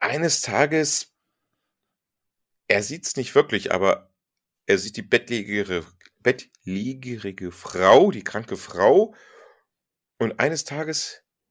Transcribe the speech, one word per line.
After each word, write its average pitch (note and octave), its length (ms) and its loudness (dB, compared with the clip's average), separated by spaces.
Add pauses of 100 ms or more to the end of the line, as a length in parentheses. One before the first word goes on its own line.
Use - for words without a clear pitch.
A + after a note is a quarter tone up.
eines D#3 400 -2
Tages, D3 760 -2 (1500)
er G#2 160 0
sieht's C3+ 320 -8
nicht B2+ 220 -2
wirklich, A#2+ 360 0
aber F#2+ 380 0 (560)
er G3 120 4
sieht G2+ 180 -10
die A2+ 60 -10
bettlägerige, G2+ 800 -2 (340)
bettlägerige G#2+ 1300 -6
Frau, A2 580 6
die G#2 140 -6
kranke - 320 -8
Frau. C#3 580 2 (1040)
Und A2+ 200 -4
eines D3+ 260 -2
Tages D3+ 580 -8 (280)